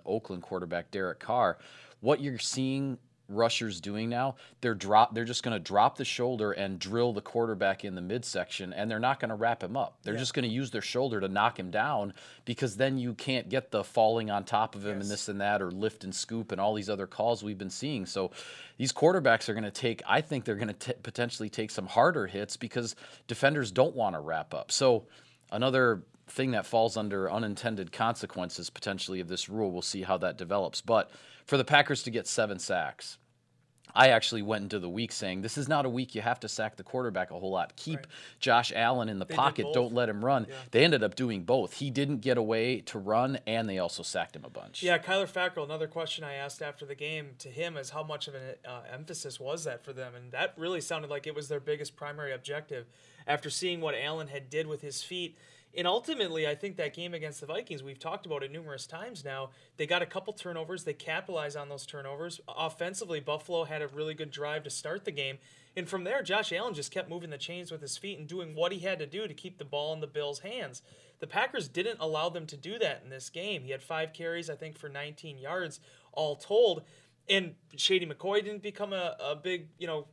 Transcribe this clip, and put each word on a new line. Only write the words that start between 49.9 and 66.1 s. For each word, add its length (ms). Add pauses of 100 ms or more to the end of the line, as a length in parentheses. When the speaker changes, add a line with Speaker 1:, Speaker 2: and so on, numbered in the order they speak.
Speaker 2:
them? 200
And 180
that 240
really 260
sounded 280
like 160
it 80
was 140
their 120
biggest 360
primary 360
objective 540 (400)
after 240
seeing 320
what 140
Allen 320
had 240
did 160
with 140
his 200
feet. 340 (420)
And 80
ultimately, 640
I 80
think 220
that 180
game 180
against 280
the 40
Vikings, 380
we've 160
talked 260
about 160
it 100
numerous 360
times 360
now, 280 (260)
they 80
got 160
a 60
couple 260
turnovers, 500
they 120
capitalized 600
on 140
those 160
turnovers. 640
Offensively, 720
Buffalo 460
had 180
a 40
really 280
good 160
drive 320
to 80
start 340
the 60
game. 260 (400)
And 100
from 180
there, 180